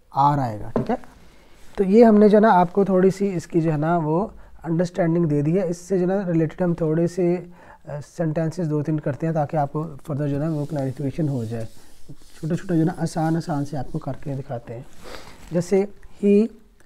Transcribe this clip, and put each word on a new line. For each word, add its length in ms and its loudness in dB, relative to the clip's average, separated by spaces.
R 240 4
आएगा, 320 -4
ठीक 200 -2
है। 120 -2
तो 60 2
ये 200 8
हमने 240 8
जो 120 8
ना, 100 6
आपको 340 4
थोड़ी 260 4
सी 180 -2
इसकी 320 -2
जो 100 2
है 60 0
ना, 220 0
वो 360 -2
understanding 640 0
दे 160 0
दी 100 0
है। 180 0
इससे 280 -4
जो 80 0
ना, 160 0
रिलेटेड 400 0
हम 120 0
थोड़े 340 0
से, 440 -2
अ, 140 -10
sentences 680 -4
दो 160 -2
तीन 160 -2
करते 280 -4
हैं, 80 -2
ताकि 220 -2
आपको 400 -4
further 320 -6
जो 100 -2
ना, 120 -2
वो 140 -4
clarification 640 -4
हो 160 -4
जाए। 240 -8
छोटा 140 -4
छोटा 220 -2
जो 80 4
ना, 140 -2
आसान, 380 -2
आसान 280 -4
से 120 -8
आपको 220 -6
करके 360 -8
दिखाते 400 -10
हैं। 120 -14
जैसे 420 0
he, 240 6